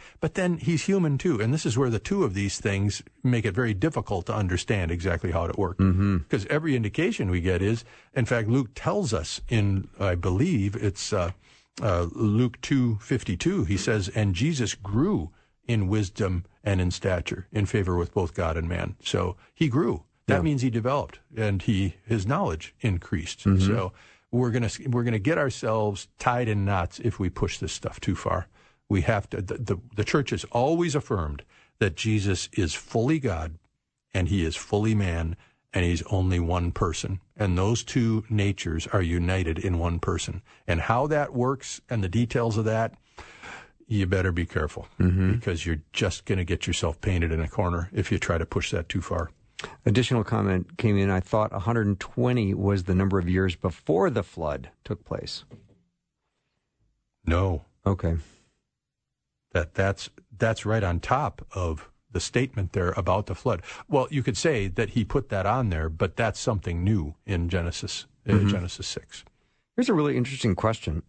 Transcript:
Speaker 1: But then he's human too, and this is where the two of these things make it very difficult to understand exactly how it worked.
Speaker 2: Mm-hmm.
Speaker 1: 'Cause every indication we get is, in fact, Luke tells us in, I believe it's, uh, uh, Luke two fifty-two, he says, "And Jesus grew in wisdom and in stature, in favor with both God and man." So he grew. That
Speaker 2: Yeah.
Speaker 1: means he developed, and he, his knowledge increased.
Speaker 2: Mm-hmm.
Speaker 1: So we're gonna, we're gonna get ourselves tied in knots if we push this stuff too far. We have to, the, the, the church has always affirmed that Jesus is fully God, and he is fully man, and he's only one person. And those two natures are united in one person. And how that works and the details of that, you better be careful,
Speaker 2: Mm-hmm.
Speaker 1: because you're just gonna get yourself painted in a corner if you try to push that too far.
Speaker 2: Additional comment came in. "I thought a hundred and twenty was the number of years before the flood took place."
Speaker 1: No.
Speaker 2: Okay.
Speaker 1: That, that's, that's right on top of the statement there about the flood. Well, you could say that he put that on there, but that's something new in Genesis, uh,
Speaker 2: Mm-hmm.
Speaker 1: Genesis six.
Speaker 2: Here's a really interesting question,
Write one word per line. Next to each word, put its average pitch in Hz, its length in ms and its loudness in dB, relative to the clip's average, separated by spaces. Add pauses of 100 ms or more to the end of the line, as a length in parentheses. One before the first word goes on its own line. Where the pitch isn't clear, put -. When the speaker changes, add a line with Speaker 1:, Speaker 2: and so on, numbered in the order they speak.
(200)
Speaker 1:
But 160 140 -2
then 180 240 0
he's 160 280 0
human 170 320 2
too, 135 220 0
and 113 140 2
this 156 120 -2
is 117 120 0
where 131 140 4
the 110 80 0
two 196 240 0
of 107 100 0
these 101 260 -2
things 101 440 0 (200)
make 120 220 2
it 101 80 -2
very 117 200 0
difficult 104 520 -2
to 113 100 -4
understand 92 560 0
exactly 87 400 -2
how 85 140 0
it 82 120 -4
worked. 92 220 -2
Speaker 2:
Mm-hmm. 95 380 4 (120)
Speaker 1:
'Cause 107 200 0
every 151 260 2
indication 123 540 0
we 90 120 2
get 90 200 2
is, 110 240 0 (280)
in 123 120 0
fact, 113 240 0
Luke 123 240 2
tells 170 400 -2
us - 340 -4
in, 101 400 2 (120)
I 95 160 2
believe 98 600 0
it's, - 380 -4
uh, 92 180 0 (500)
uh, 87 300 2
Luke 117 500 2
two 123 400 2
fifty-two, 143 640 0
he 95 120 0
says, 101 320 0
"And 104 240 0
Jesus 123 420 0
grew 107 540 0 (380)
in 107 200 2
wisdom 95 580 0 (180)
and 98 180 2
in 90 80 2
stature, 90 640 -2
in 104 160 2
favor 92 280 0
with 87 180 -2
both 90 200 0
God 82 240 -2
and 82 100 -2
man." 87 360 -4
So 90 340 -2 (160)
he 165 140 2
grew. 120 360 0 (240)
That 139 100 4
Speaker 2:
Yeah. 175 40 0
Speaker 1:
means 147 220 2
he 131 80 2
developed, 120 480 -2 (180)
and 104 240 0
he, 95 340 0 (100)
his 104 200 0
knowledge 135 560 -2
increased. 87 600 -2
Speaker 2:
Mm-hmm. 95 240 6
Speaker 1:
So 98 280 0 (380)
we're 123 200 2
gonna, 117 180 0 (180)
we're 120 160 2
gonna 117 160 0
get 143 180 2
ourselves 110 720 -2 (100)
tied 123 300 0
in 104 180 0
knots 95 340 0
if - 200 -2
we 92 100 0
push - 300 -4
this 95 140 -6
stuff - 260 -8
too - 160 -2
far. - 320 -2 (420)
We 98 120 4
have 101 300 0
to, 110 100 -4
the, 95 160 -6
the, 101 200 -2 (180)
the 104 80 0
church 143 280 0
has 107 140 -2
always 151 500 0
affirmed 80 480 -4 (360)
that 92 160 0
Jesus 104 580 0
is 87 200 0
fully 127 460 -2
God, 82 360 -4 (600)
and 90 140 2
he 95 160 2
is 80 100 -2
fully 107 400 0
man, 87 400 0 (380)
and 90 120 2
he's 87 180 0
only 92 360 0
one 87 320 0
person. 92 480 -2 (180)
And 95 200 0
those 107 260 2
two 113 460 0
natures 98 580 0
are 98 160 2
united 87 560 0
in 87 180 0
one 85 220 0
person. 90 420 -4 (260)
And 82 140 0
how 120 260 2
that 147 260 0
works 131 560 -2
and 110 140 0
the 92 60 -2
details 117 480 0
of 113 80 0
that, 110 300 0 (920)
you 98 200 2
better 92 240 2
be 87 160 -2
careful, - 400 -6 (120)
Speaker 2:
Mm-hmm. 92 340 4
Speaker 1:
because 92 340 -2
you're 80 140 -2 (120)
just - 320 -2
gonna 92 200 0
get 82 200 -2
yourself 87 360 -2
painted 85 300 2
in 80 100 0
a 80 60 -2
corner 87 460 -2
if - 180 -2
you 98 60 4
try 85 220 0
to 80 80 -2
push - 240 -4
that 85 180 -4
too 92 120 -2
far. 87 280 -4 (560)
Speaker 2:
Additional 117 400 4
comment 98 520 0
came 104 200 2
in. 98 120 2
"I 95 120 2
thought 107 320 0
a 98 60 -6
hundred 110 280 0
and 101 120 2
twenty 123 540 0
was 98 300 2
the 92 100 0
number 95 240 4
of 87 120 0
years 92 260 2
before 160 540 0
the 110 120 0
flood 73 480 -6 (140)
took - 220 -8
place." - 400 -8 (1800)
Speaker 1:
No. 85 400 0 (200)
Speaker 2:
Okay. 90 320 0 (1300)
Speaker 1:
That, 82 220 0
that's, 98 360 0 (280)
that's 113 280 0
right 107 180 2
on 85 160 0
top 131 540 -2
of 85 360 -4 (220)
the 90 80 -4
statement 120 540 -2
there 87 240 0
about 95 300 0
the - 80 -6
flood. 98 260 -2 (260)
Well, 135 220 2
you 139 140 -2
could - 140 -2
say 123 320 2
that 107 220 -2
he 117 140 2
put - 240 -2
that 95 160 -2
on 117 240 2
there, 80 200 -2
but 80 260 -2
that's 110 240 0
something 87 440 -2
new 90 320 2 (100)
in 87 240 0
Genesis, 87 560 -4 (220)
uh, 104 60 4
Speaker 2:
Mm-hmm. 101 160 6
Speaker 1:
Genesis 95 380 -2
six. - 360 -12 (520)
Speaker 2:
Here's 240 140 2
a 226 40 4
really 147 220 4
interesting 123 400 0
question, 90 540 0